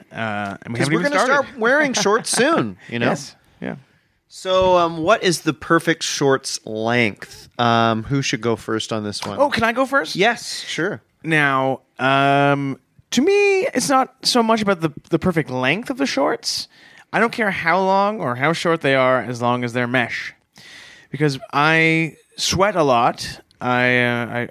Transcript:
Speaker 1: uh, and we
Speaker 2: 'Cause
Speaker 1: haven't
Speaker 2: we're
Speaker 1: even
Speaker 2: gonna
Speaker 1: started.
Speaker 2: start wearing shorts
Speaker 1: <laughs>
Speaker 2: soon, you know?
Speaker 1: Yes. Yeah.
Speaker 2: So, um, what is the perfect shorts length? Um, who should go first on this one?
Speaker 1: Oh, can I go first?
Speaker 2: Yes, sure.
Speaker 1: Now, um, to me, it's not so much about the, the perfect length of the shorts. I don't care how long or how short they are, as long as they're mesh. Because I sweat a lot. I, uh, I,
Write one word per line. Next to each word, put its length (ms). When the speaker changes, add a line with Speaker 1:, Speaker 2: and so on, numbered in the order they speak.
Speaker 1:
uh, 520
and 100
we 60
Speaker 2:
'Cause 100
Speaker 1:
haven't 60
Speaker 2:
we're 60
Speaker 1:
even 120
Speaker 2:
gonna 140
Speaker 1:
started. 220
Speaker 2:
start 100
wearing 340
shorts 380
Speaker 1:
<laughs> 60
Speaker 2:
soon, 420
you 100
know? 100
Speaker 1:
Yes. 280
Yeah. 160
Speaker 2:
So, 500
um, 200
what 240
is 200
the 100
perfect 500
shorts 600
length? 880
Um, 440
who 180
should 180
go 160
first 380
on 100
this 220
one? 120
Speaker 1:
Oh, 120
can 120
I 100
go 120
first? 320
Speaker 2:
Yes, 440
sure. 420
Speaker 1:
Now, 580
um, 840
to 100
me, 440
it's 160
not 320
so 200
much 200
about 180
the, 100
the 80
perfect 320
length 400
of 80
the 80
shorts. 600
I 80
don't 120
care 180
how 280
long 420
or 160
how 180
short 260
they 140
are, 260
as 220
long 220
as 100
they're 120
mesh. 460
Because 280
I 640
sweat 380
a 80
lot. 560
I, 440
uh, 260
I, 200